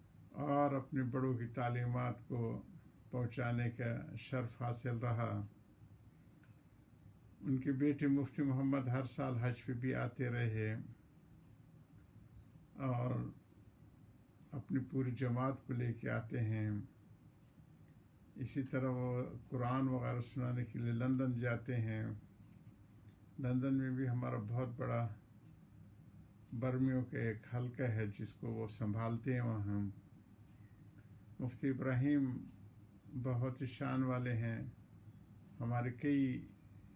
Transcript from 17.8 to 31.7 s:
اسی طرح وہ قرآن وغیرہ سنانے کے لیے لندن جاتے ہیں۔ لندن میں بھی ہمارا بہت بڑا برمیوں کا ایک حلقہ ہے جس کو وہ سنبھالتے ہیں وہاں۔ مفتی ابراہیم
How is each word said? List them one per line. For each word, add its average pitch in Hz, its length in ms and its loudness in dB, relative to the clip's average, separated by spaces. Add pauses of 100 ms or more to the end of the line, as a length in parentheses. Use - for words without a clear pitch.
اسی 131 280 -4
طرح 131 260 0
وہ 127 340 0 (260)
قرآن 127 380 2
وغیرہ 123 340 0 (120)
سنانے 123 320 0
کے - 140 -6
لیے 120 120 2
لندن 127 480 4
جاتے 120 360 0
ہیں۔ 110 300 2 (1300)
لندن 127 340 2
میں 131 180 2
بھی 127 180 0
ہمارا 123 280 0 (100)
بہت 123 280 0
بڑا 117 320 0 (1500)
برمیوں 127 520 4
کا 123 80 -2
ایک 113 360 0
حلقہ 123 280 -2
ہے 110 220 2 (140)
جس 107 140 -6
کو - 140 -8
وہ 113 200 -2
سنبھالتے 113 640 0
ہیں 123 80 2
وہاں۔ 101 480 2 (1500)
مفتی 131 300 0
ابراہیم 131 680 4 (840)